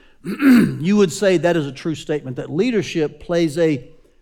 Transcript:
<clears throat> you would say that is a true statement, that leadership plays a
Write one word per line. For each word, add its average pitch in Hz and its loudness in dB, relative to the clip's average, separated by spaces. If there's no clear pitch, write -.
<clears throat> - -20
you 202 2
would 196 4
say 190 0
that 170 2
is 143 -4
a 139 -10
true 151 -8
statement, 139 -8
that 135 -12
leadership 165 -4
plays 170 -2
a 156 0